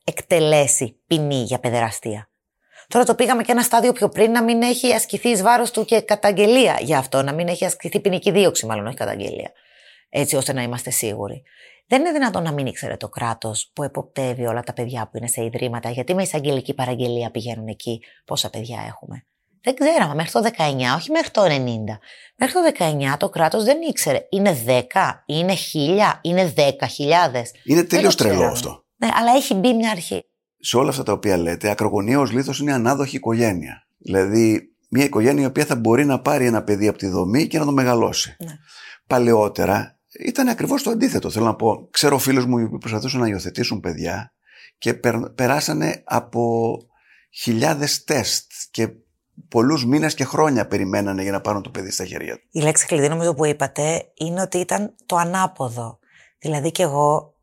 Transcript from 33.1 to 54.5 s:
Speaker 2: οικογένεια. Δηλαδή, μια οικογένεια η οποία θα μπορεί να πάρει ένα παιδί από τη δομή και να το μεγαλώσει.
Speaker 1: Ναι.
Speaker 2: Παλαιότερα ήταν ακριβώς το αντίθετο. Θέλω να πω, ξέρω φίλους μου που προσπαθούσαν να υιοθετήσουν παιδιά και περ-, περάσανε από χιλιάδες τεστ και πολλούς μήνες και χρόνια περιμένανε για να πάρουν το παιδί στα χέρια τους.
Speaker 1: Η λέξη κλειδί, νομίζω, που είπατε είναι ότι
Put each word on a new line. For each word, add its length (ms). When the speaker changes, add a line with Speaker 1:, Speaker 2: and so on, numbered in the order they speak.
Speaker 2:
οικογένεια. 720
Δηλαδή, 760
μια 160
οικογένεια 380
η 40
οποία 180
θα 120
μπορεί 280
να 160
πάρει 260
ένα 160
παιδί 260
από 100
τη 80
δομή 400
και 120
να 60
το 80
μεγαλώσει. 720
Speaker 1:
Ναι. 80
Speaker 2:
Παλαιότερα 920
ήταν 220
ακριβώς 340
το 80
αντίθετο. 400
Θέλω 140
να 100
πω, 360
ξέρω 280
φίλους 280
μου 220
που 100
προσπαθούσαν 420
να 80
υιοθετήσουν 520
παιδιά 520
και 160
περ-, 400
περάσανε 720
από 720
χιλιάδες 760
τεστ 460
και 180
πολλούς 380
μήνες 280
και 100
χρόνια 420
περιμένανε 560
για 100
να 80
πάρουν 220
το 80
παιδί 200
στα 140
χέρια 300
τους. 160
Speaker 1:
Η 100
λέξη 260
κλειδί, 220
νομίζω, 260
που 100
είπατε 720
είναι 260
ότι 180